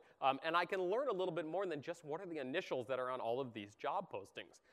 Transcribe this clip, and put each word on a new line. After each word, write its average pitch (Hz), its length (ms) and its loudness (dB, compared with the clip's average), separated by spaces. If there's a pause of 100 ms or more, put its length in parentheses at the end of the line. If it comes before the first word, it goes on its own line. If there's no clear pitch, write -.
(200)
Um, 135 220 6
and 160 120 0
I 175 120 4
can 185 160 0
learn 226 260 2
a 220 60 2
little 180 180 2
bit 160 140 0
more 180 180 0
than 156 160 -2
just 165 240 -6
what 156 160 -4
are 196 60 -10
the 160 140 -4
initials 131 480 -2
that 131 100 2
are 127 120 0
on 123 120 -2
all 117 180 2
of 123 140 -4
these 104 200 -6
job 165 380 -2
postings. 101 480 -8 (120)